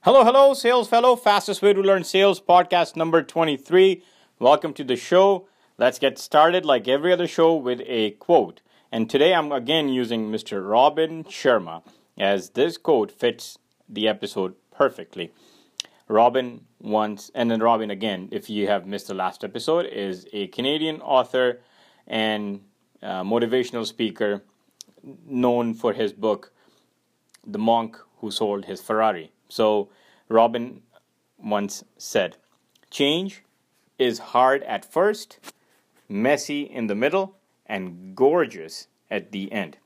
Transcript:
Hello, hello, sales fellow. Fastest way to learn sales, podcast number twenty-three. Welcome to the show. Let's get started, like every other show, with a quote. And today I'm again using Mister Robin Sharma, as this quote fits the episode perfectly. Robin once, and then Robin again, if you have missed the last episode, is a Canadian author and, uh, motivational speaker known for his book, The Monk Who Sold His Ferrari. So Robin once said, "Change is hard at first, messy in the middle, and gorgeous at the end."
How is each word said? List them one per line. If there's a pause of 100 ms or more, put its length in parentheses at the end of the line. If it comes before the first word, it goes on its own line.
Hello,
hello,
sales
fellow.
Fastest
way
to
learn
sales,
podcast
number
twenty-three. (340)
Welcome
to
the
show. (300)
Let's
get
started,
like
every
other
show,
with
a
quote. (320)
And
today
I'm
again
using
Mister
Robin
Sharma, (340)
as
this
quote
fits (300)
the
episode (160)
perfectly. (760)
Robin (160)
once,
and
then
Robin
again,
if
you
have
missed
the
last
episode,
is
a
Canadian
author (440)
and, (420)
uh,
motivational
speaker (580)
known
for
his
book, (920)
The
Monk (200)
Who
Sold
His
Ferrari. (160)
So (380)
Robin (560)
once (140)
said, (540)
"Change (520)
is
hard
at
first, (720)
messy
in
the
middle, (280)
and
gorgeous (200)
at
the
end."